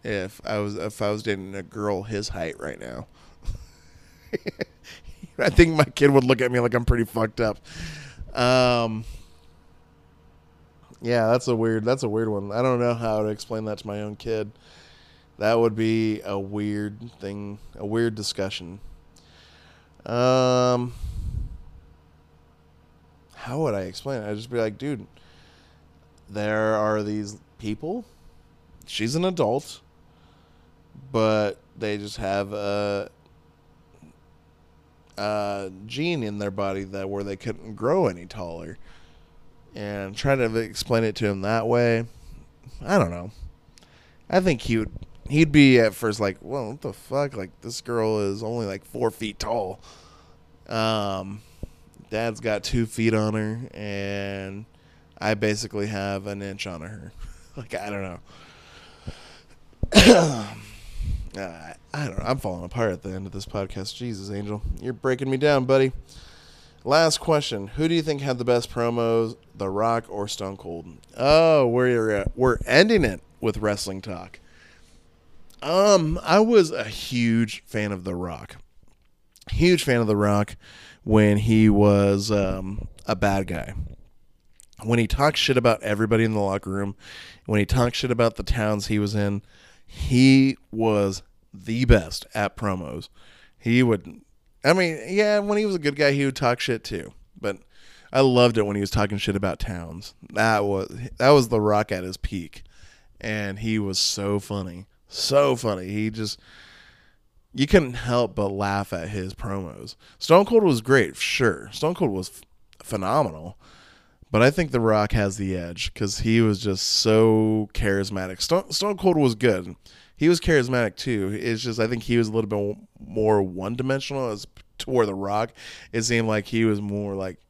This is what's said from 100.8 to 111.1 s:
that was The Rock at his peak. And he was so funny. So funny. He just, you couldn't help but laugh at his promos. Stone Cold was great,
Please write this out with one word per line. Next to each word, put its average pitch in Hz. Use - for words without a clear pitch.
that 127
was 135
The 110
Rock 104
at 92
his 92
peak. -
And 104
he 110
was 98
so 101
funny. 95
So 139
funny. 101
He 107
just, 110
you 135
couldn't 147
help 120
but 101
laugh 101
at 85
his 95
promos. 87
Stone 185
Cold 226
was 135
great, 113